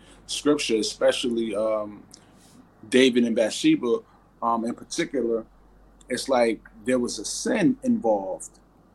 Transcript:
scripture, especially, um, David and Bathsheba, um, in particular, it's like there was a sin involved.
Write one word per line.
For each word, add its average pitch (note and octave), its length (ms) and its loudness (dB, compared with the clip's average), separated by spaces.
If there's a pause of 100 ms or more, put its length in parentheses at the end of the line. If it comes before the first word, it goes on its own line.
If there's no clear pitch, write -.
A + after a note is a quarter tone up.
(260)
scripture, D3 500 0
especially, A2+ 800 0
um, G#2+ 480 -4 (840)
David B2 360 6
and A2+ 120 0
Bathsheba, A#2 640 2 (440)
um, A#2 220 -2
in A#2 100 -6
particular, A#2 680 -4 (640)
it's B2+ 200 -6
like A#2+ 320 2 (260)
there B2+ 120 2
was A#2+ 200 -4
a G#2 60 -10
sin F3 580 0
involved. - 760 -2 (340)